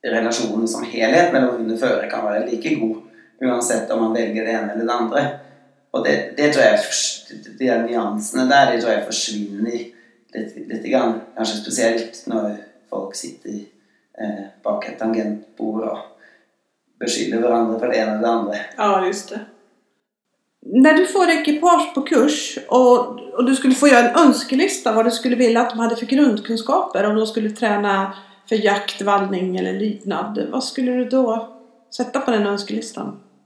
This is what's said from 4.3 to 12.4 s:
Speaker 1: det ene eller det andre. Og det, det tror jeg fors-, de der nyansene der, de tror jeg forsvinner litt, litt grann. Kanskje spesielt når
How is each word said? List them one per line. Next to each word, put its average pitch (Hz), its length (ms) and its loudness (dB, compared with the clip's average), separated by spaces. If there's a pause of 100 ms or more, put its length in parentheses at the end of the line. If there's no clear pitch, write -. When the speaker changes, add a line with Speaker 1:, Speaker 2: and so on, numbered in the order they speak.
Speaker 1:
det 113 100 -2
ene 104 180 -4
eller 113 120 -2
det 120 100 -2
andre. 117 300 0 (680)
Og 120 140 -2
det, 135 100 2 (220)
det 147 160 2
tror 135 100 4
jeg - 160 6
fors-, - 520 -4 (140)
de - 140 -20
der 117 260 0
nyansene 117 640 -2
der, 139 220 6
de 117 100 0
tror 117 140 0
jeg - 100 -4
forsvinner 104 680 -4
litt, - 840 -12 (160)
litt 113 200 -8
grann. 120 280 0 (180)
Kanskje 107 240 -4
spesielt 117 680 -2
når 104 240 -4 (340)